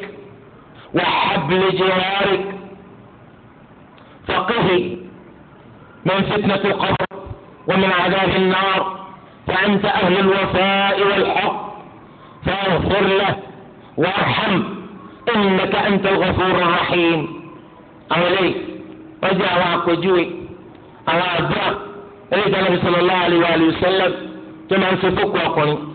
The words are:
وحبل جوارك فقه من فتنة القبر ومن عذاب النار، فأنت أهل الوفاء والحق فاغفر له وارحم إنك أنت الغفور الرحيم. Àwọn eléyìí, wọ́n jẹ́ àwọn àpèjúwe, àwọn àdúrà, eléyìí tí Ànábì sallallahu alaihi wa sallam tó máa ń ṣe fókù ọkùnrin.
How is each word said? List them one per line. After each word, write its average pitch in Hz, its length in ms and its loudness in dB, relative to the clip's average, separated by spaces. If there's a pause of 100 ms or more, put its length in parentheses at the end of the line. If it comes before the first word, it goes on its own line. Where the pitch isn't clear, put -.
(920)
وحبل 180 680 0 (160)
جوارك 190 680 0 (1800)
فقه - 400 0 (1400)
من 185 160 2
فتنة 202 440 0
القبر 190 400 0 (600)
ومن 190 240 2
عذاب 180 440 0
النار، 190 460 2 (680)
فأنت 202 380 2
أهل 196 340 2
الوفاء 196 760 2 (120)
والحق - 480 0 (920)
فاغفر 190 640 0
له 190 280 2 (640)
وارحم 180 680 0 (720)
إنك 196 400 2
أنت 196 300 2
الغفور 185 500 2
الرحيم. 170 640 2 (920)
Àwọn 175 180 2
eléyìí, 185 280 2 (640)
wọ́n 190 180 0
jẹ́ 196 160 2
àwọn 180 200 2
àpèjúwe, 175 500 2 (840)
àwọn 175 200 0 (100)
àdúrà, 202 300 0 (640)
eléyìí 190 220 2
tí 190 80 0
Ànábì 180 180 2
sallallahu 180 480 2
alaihi 170 420 4
wa 160 140 0
sallam 185 300 2 (540)
tó 190 120 0
máa 190 140 2
ń 180 100 2
ṣe 190 100 2
fókù 202 260 0 (100)
ọkùnrin. 151 320 0 (160)